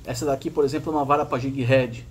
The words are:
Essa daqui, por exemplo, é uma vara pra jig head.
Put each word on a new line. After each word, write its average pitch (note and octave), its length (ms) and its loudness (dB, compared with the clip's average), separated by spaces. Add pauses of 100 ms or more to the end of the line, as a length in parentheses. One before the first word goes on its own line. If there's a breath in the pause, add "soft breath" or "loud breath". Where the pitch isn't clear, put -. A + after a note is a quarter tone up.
Essa B2+ 220 -4
daqui, C#3 240 -2
por D#3 120 0
exemplo, D3+ 300 0
é D#3 40 0
uma C#3+ 100 2
vara C#3+ 180 4
pra C#3 140 -4
jig C3+ 240 -4
head. B2 480 2